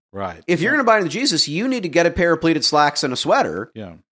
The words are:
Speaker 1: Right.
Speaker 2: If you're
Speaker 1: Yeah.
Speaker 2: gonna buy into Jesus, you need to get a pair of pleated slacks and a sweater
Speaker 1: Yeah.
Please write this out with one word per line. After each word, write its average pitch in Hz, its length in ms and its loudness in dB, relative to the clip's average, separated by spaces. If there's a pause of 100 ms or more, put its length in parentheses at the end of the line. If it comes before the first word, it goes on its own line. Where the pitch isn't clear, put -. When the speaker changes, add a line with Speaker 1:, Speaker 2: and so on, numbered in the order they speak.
(140)
Speaker 1:
Right. 92 340 -10
Speaker 2:
If 170 140 0
you're 220 100 0
Speaker 1:
Yeah. 302 60 2
Speaker 2:
gonna 262 80 0
buy 226 140 4
into 175 100 -2
Jesus, 190 400 -2
you 180 180 -4
need 254 160 -2
to 175 60 -6
get 170 160 2
a 170 40 4
pair 170 220 2
of 160 80 2
pleated 165 240 2
slacks 147 400 2
and 135 80 -2
a 123 60 -4
sweater 110 580 0
Speaker 1:
Yeah. 95 200 -14 (160)